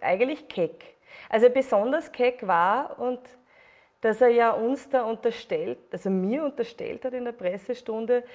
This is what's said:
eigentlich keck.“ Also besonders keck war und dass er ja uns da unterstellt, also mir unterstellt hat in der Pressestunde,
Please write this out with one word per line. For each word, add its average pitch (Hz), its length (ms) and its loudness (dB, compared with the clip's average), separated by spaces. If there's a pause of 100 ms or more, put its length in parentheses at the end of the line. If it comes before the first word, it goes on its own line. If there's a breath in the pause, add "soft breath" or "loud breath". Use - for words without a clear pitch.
eigentlich 233 480 0
keck.“ - 460 -6 (340 loud breath)
Also 226 220 8
besonders 262 640 0
keck 247 340 -2
war 185 520 0
und 247 220 -6 (800 soft breath)
dass 220 220 2
er 247 60 8
ja 233 240 4
uns 240 360 -4
da 254 160 0
unterstellt, 220 720 -4 (140)
also 185 160 -6
mir 196 360 -2
unterstellt - 600 -8
hat 247 80 -6
in 247 140 -8
der 240 60 -8
Pressestunde, 226 920 -4 (100)